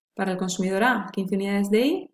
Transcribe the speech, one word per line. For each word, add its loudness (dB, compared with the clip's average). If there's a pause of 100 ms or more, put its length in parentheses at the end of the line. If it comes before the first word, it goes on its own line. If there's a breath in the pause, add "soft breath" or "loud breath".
(140)
Para -2
el -4
consumidor 0
A, 2
quince -2
unidades 0
de 4
Y, -2